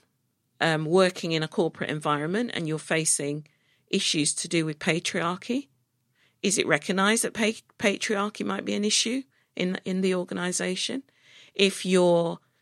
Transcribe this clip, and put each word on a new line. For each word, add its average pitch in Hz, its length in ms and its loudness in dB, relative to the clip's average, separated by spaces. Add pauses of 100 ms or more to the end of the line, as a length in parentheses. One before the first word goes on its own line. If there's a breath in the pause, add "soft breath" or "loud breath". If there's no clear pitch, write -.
(600)
um, 156 240 2
working 180 480 2
in 160 100 0
a 156 60 -2
corporate - 420 -2
environment 151 640 -2
and 165 140 -4
you're 156 100 -2
facing 151 680 -2 (420)
issues 160 460 0
to - 140 -6
do 165 160 2
with 156 140 -6
patriarchy, 180 880 -2 (760)
is 190 160 2
it - 80 0
recognized 190 580 2
that - 100 -6
pa-, 220 280 -2 (160)
patriarchy - 680 -2
might - 200 -4
be 202 100 -4
an 202 100 -2
issue 226 380 0 (320)
in, 185 300 -2
in 190 160 -2
the 190 140 2
organization? 180 880 -4 (500 soft breath)
If 196 320 2
you're 175 520 4 (240)